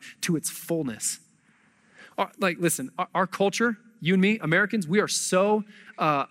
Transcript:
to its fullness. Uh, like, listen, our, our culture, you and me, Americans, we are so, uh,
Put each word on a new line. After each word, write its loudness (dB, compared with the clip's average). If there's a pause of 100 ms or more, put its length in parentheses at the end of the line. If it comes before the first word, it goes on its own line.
(200)
to 0
its -4
fullness. -4 (960)
Uh, 0 (120)
like, 0
listen, -2
our, -4
our 2
culture, 0 (240)
you 2
and 4
me, 4
Americans, 0
we 2
are 2
so, 0 (340)
uh, 2